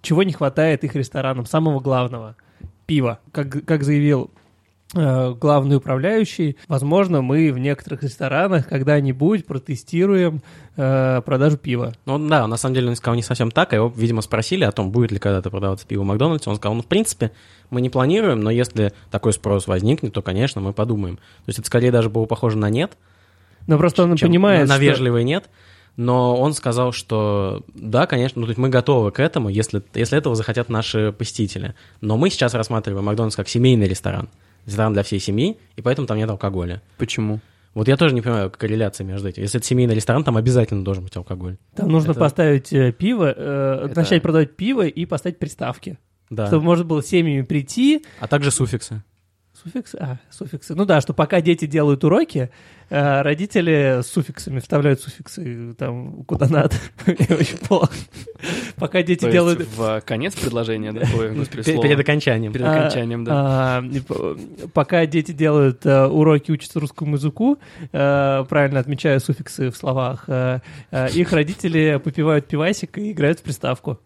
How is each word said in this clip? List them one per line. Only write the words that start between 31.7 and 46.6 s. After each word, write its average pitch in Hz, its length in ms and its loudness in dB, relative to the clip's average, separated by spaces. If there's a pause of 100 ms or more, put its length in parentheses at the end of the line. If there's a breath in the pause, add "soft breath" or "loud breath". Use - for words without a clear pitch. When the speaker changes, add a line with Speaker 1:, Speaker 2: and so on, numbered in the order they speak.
Speaker 2:
Но 107 160 0
мы 180 140 2
сейчас 123 240 0
рассматриваем 104 500 -2
Макдональдс 107 300 0
как 101 120 -6
семейный 120 400 4
ресторан. 98 420 -4 (360 soft breath)
Ресторан 107 280 0
для 101 100 2
всей 101 160 -4
семьи, 120 380 -2 (180 soft breath)
и - 80 -14
поэтому 127 240 -2
там 107 100 -2
нет 110 120 -2
алкоголя. 95 520 -4 (160)
Speaker 3:
Почему? 107 440 -4 (340 soft breath)
Speaker 2:
Вот 107 120 -2
я 135 100 6
тоже 151 180 4
не 120 60 0
понимаю 107 280 -2
корреляции 107 540 -4
между 98 240 -6
этим. 95 160 -8
Если 104 160 -2
это - 80 -6
семейный 123 260 2
ресторан, 117 300 0
там 131 120 0
обязательно 110 480 2
должен 95 200 -4
быть 92 120 -14
алкоголь. 90 420 -10 (180)
Speaker 1:
Там 196 140 -2
нужно 160 220 4
Speaker 2:
Это 143 100 0
Speaker 1:
поставить, 147 520 2
э, 131 180 4
пиво, 180 440 0
э, 139 560 -2
Speaker 3:
Это 165 80 -2
Speaker 1:
начать - 240 2
продавать 160 320 2
пиво 220 320 0
и 165 180 -6
поставить 170 320 -6
приставки. 147 600 -10 (320)
Speaker 2:
Да. 107 160 -4
Speaker 1:
Чтобы 151 180 4